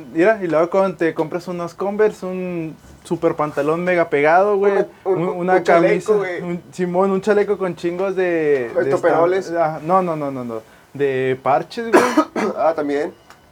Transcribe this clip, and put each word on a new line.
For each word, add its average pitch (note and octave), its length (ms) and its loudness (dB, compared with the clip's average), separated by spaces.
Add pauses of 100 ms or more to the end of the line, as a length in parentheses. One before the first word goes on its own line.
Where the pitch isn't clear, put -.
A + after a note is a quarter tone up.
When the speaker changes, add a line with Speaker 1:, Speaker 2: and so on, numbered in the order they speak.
(120)
Speaker 1:
Mira, G3+ 280 4
y F#3 60 -4
luego D#3+ 240 2
cuando F#3+ 280 0
te D#3+ 160 0
compras D#3+ 340 -6
unos E3+ 260 -8
Converse, G#3 520 -2
un F3+ 500 -8 (280)
super E3 300 -2
pantalón D3+ 480 -2
mega F3 280 0
pegado, F3 480 4
güey. G3+ 140 2
Speaker 2:
Una, F#3+ 140 0 (180)
un, F#3+ 100 0
Speaker 1:
Un, E3+ 160 -2
Speaker 2:
un F3+ 80 -6
Speaker 1:
una F3+ 260 2
Speaker 2:
chaleco, F3+ 480 4
Speaker 1:
camisa. - 20 -
Speaker 2:
güey. F3+ 280 -2
Speaker 1:
Un, F3 200 -6 (100)
Simón, F3+ 380 0
un F#3+ 120 0
chaleco G3+ 360 2
con F3+ 160 -4
chingos F3 400 -4
de, D#3 580 0
de - 100 0
Speaker 2:
Estoperoles. E3+ 680 2
Speaker 1:
estamp-, E3+ 80 -4
ah, D#3+ 240 -2
no, F#3 200 2
no, E3+ 120 -2
no, D3 160 -6
no, C3 140 -6
no. A2+ 160 -8 (320)
De C3 500 0
parches, E3 480 -2
güey. A3 140 6
Speaker 2:
<coughs> B3 520 -2
Ah, D#3 180 0
también. D3 380 -4 (400)